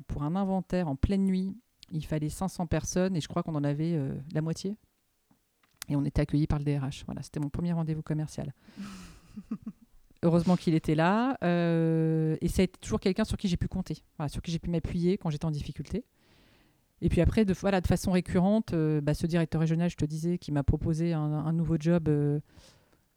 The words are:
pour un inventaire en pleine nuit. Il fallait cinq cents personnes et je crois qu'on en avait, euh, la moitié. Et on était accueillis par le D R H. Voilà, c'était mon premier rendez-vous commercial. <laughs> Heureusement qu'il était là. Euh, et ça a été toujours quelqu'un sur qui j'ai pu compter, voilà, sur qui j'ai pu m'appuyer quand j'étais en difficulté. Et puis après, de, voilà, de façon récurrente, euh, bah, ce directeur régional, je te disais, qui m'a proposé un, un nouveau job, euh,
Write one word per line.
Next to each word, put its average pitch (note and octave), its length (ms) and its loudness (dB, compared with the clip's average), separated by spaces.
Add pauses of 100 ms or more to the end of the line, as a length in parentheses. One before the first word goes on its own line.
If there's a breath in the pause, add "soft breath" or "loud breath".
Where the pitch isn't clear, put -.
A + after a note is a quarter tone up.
pour - 160 -6
un D#3 140 -2
inventaire F#3+ 520 -2
en C#3 80 -2
pleine G3 300 0
nuit. F#3+ 320 -2 (320)
Il D#3 160 -6
fallait D3+ 240 -2
cinq F#3 200 -4
cents E3+ 180 -6
personnes F#3 480 0
et D#3 60 0
je - 60 -8
crois E3+ 140 -4
qu'on D#3+ 140 -6
en C#3+ 80 0
avait, D3+ 320 0
euh, C#3 180 -2 (200)
la D3+ 100 0
moitié. E3 340 -4 (1120)
Et C#3 60 0
on C#3+ 100 0
était D3 160 0
accueillis D3 240 2
par D3+ 140 0
le C#3+ 60 -4
D C#3+ 120 0
R C#3 80 -2
H. - 220 -8
Voilà, - 160 -8
c'était - 160 -10
mon D3 100 -4
premier F3 240 -4
rendez-vous D#3 300 -2
commercial. D3+ 500 -6 (240 loud breath)
<laughs> G3+ 60 -10 (1400 loud breath)
Heureusement E3+ 320 4
qu'il F3 180 0
était D#3 220 2
là. G#3+ 480 2
Euh, E3 1000 2
et F3 60 0
ça F#3+ 160 2
a - 20 6
été - 140 -8
toujours - 200 -4
quelqu'un G#3 240 0
sur G3+ 140 -2
qui G#3 100 -4
j'ai F3 80 2
pu - 120 0
compter, F3+ 340 -6 (160)
voilà, D3 120 -4
sur - 120 -6
qui - 100 -10
j'ai E3 60 -2
pu F3 140 -4
m'appuyer F3 480 0
quand F3 100 -4
j'étais D3 160 -4
en D#3+ 60 0
difficulté. D3 540 -6 (960 soft breath)
Et E3+ 80 2
puis F3 120 4
après, G#3+ 240 4
de, F#3+ 80 2
voilà, F#3+ 280 0
de - 60 -4
façon F#3 240 2
récurrente, F#3 640 2
euh, D#3 260 2
bah, D3 140 2
ce E3 140 0
directeur D#3+ 340 0
régional, E3 300 2
je - 40 -14
te D3+ 100 0
disais, D#3+ 340 -2
qui - 120 -8
m'a C#3+ 120 2
proposé E3 500 2
un, D#3 80 0
un D3+ 320 0
nouveau E3 260 2
job, E3 300 2
euh, D3 300 2 (760 soft breath)